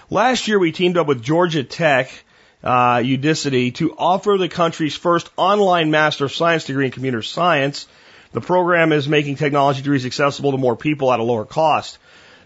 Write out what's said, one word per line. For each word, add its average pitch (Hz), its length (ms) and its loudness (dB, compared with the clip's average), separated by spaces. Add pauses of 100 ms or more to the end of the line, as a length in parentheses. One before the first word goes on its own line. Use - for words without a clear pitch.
Last 226 400 0
year, 208 100 2
we 170 140 2
teamed 180 240 0
up 160 100 2
with 131 160 0
Georgia 160 400 0
Tech, 135 480 0 (540)
uh, 123 320 2
Udicity, 131 800 0
to 156 220 -4
offer 185 400 0
the 185 120 -2
country's 160 460 -2
first 170 420 0
online 180 520 2
Master 151 360 2
of 131 80 -6
Science 165 320 0
degree 135 200 -2
in 127 60 -4
computer 127 300 -6
science. 143 680 -2 (460)
The 120 80 -4
program 170 500 2
is 143 160 2
making 147 300 -8
technology 143 440 0
degrees 139 240 0
accessible 143 460 -2
to 135 60 -2
more 123 180 0
people 131 380 0
at 113 80 0
a - 20 -2
lower 113 220 -2
cost. 147 520 -2 (480)